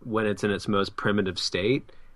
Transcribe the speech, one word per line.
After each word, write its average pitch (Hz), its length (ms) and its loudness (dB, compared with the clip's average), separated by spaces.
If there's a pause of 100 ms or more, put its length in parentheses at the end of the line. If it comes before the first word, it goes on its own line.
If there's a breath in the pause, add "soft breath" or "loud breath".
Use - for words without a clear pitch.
when 110 240 0
it's 104 160 0
in 104 80 2
its 95 160 -4
most 98 280 2
primitive 101 440 0
state. 107 520 0 (240 soft breath)